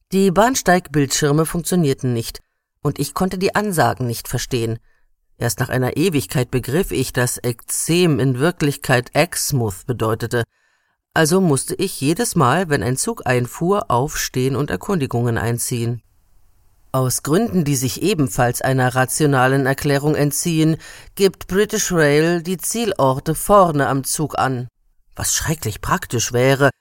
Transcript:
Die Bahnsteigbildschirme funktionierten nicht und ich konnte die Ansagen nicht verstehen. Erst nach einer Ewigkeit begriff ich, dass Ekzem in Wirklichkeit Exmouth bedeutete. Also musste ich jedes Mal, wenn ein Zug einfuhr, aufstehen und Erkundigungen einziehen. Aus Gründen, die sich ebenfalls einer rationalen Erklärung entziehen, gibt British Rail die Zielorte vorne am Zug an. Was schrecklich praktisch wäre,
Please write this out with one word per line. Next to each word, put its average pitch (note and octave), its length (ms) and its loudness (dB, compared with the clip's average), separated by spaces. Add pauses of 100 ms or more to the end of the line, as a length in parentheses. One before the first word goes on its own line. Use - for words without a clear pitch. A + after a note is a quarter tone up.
(120)
Die G3 180 4
Bahnsteigbildschirme D#3+ 1120 2
funktionierten D#3 680 0
nicht A2+ 260 -6 (440)
und C#3+ 180 -4
ich - 140 -6
konnte F#3+ 220 -2
die G3 200 -2
Ansagen D#3 500 0
nicht A#2 220 -6
verstehen. A2+ 500 -4 (580)
Erst A#2+ 220 -2
nach C3 120 -2
einer B2+ 260 -2
Ewigkeit D3 540 0
begriff B2+ 420 -2
ich, B2 200 -4
dass B2 260 -2
Ekzem D#3 840 0
in B2+ 180 0
Wirklichkeit C#3+ 760 0
Exmouth C3+ 720 -2
bedeutete. A2+ 580 -2 (680)
Also D#3+ 280 4
musste D3+ 340 2
ich - 260 -6
jedes D#3 360 0
Mal, D#3+ 320 2
wenn C3+ 160 0
ein B2+ 120 0
Zug - 300 -4
einfuhr, C3 640 0
aufstehen C3 640 0
und C#3+ 160 -2
Erkundigungen B2 680 -2
einziehen. A#2 680 -2 (880)
Aus C3 300 -2
Gründen, F3+ 420 0
die C#3 120 0
sich B2 260 -4
ebenfalls C3+ 600 0
einer B2+ 320 0
rationalen C3+ 720 2
Erklärung C#3 480 0
entziehen, D#3 640 0 (400)
gibt - 320 0
British G#3 420 0
Rail D#3+ 520 4
die F3 160 -4
Zielorte D#3 760 0
vorne E3 540 4
am C3 160 0
Zug - 340 -4
an. B2 300 -2 (480)
Was - 180 -4
schrecklich - 460 -4
praktisch - 520 -4
wäre, C3 380 4 (100)